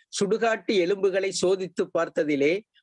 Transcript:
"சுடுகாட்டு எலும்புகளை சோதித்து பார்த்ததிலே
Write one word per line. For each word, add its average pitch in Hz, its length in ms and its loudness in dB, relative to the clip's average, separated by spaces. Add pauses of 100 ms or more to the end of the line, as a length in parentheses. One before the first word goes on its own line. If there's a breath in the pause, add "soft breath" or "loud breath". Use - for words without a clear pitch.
(120 soft breath)
"சுடுகாட்டு 220 640 -2
எலும்புகளை 190 580 0
சோதித்து 185 500 -2 (100)
பார்த்ததிலே 156 600 0 (300 soft breath)